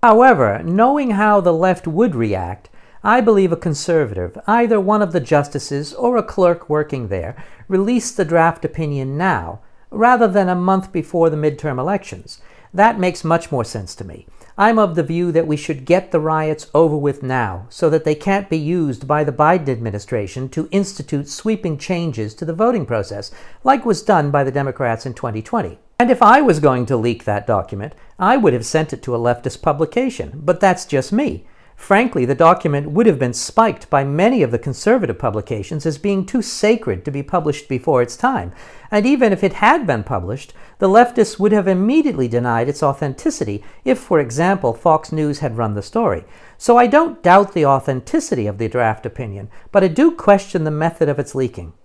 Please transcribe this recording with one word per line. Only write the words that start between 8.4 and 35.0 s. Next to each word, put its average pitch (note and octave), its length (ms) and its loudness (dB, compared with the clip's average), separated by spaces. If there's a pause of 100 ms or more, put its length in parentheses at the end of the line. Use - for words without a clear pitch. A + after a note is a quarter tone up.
opinion C#3+ 500 -6
now, A2 440 -4 (320)
rather A#3 360 4
than F#3 220 2
a F3+ 60 0
month F#3+ 360 0
before E3 380 0
the D3+ 80 -4
midterm D3+ 420 -4
elections. - 640 -8 (320)
That G#3+ 260 4
makes F3+ 240 -2
much E3 300 0
more B2 100 -2
sense G2+ 320 -10
to - 80 -14
me. - 240 -18 (300)
I'm A3 220 4
of F#3 160 2
the E3 80 0
view E3+ 300 -2
that D#3+ 140 2
we D3+ 100 -2
should D3 260 -8
get F3+ 280 2
the E3+ 80 2
riots D#3 540 -2
over D3+ 220 4
with C#3+ 260 -2
now, A#2 480 -4
so - 200 -2
that D#3 160 0
they D3+ 100 0
can't G3 340 -2
be E3 80 -2
used D3+ 480 -4
by D3 200 0
the C#3+ 80 -4
Biden D3+ 340 2
administration A2+ 840 -6
to D#3+ 220 -6
institute D#3 560 -4
sweeping G#3+ 500 -6
changes C#3 580 -6
to E3+ 100 -10
the D#3+ 80 -6
voting G#3+ 320 -2
process, G#2+ 460 -6 (340)
like C4 200 2
was G#3 160 0
done D#3 300 2
by C#3+ 140 2
the C3 60 -4
Democrats B2+ 540 -4
in B2+ 80 -8
twenty A2 280 -6
twenty. A2 360 -6 (220)
And A#3+ 100 4
if B3 120 4
I A#3 180 8
was G#3+ 200 4
going C3 260 2
to C3 120 0
leak A#2 280 -2
that G#2 220 -2
document, G2+ 480 -4 (220)
I G#3+ 200 2
would F#3+ 160 4
have A#2 120 -4
sent D#3 280 -2
it - 100 -12
to B2 120 -4
a A#2 40 -2
leftist A#2+ 420 -2
publication, D#3 840 -4
but E3+ 180 0
that's F#3 240 2
just C3+ 260 -4
me. A#3+ 360 -2 (300)
Frankly, G3 460 0
the B2+ 100 0
document D3+ 580 2
would G#3 140 4
have D#3+ 140 4
been B2 140 0
spiked - 560 -2
by C#3 160 2
many F#3 360 2
of A#2+ 100 2
the A#2 60 -2
conservative E3+ 600 -2